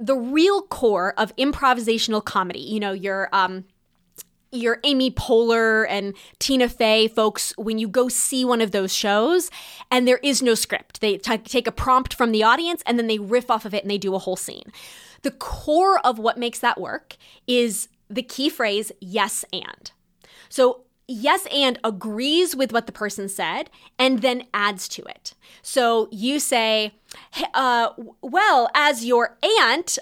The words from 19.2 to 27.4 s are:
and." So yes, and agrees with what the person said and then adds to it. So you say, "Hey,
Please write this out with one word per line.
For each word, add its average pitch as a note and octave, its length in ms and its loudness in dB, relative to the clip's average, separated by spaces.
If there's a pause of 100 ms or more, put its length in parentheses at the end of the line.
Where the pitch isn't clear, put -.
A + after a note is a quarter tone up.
and." - 380 -12 (580)
So B3+ 360 2 (220)
yes, C#4 460 0
and C4+ 320 0
agrees A#3 720 -2
with C4 160 0
what A3+ 140 0
the G3+ 60 -14
person G3+ 360 -8
said F#3+ 400 -6 (300)
and B3+ 240 2
then B3 320 0
adds G3+ 340 -2
to - 140 -12
it. - 320 -16 (260)
So A#3 500 2
you A#3+ 280 -2
say, A3 560 0 (380)
"Hey, - 200 -8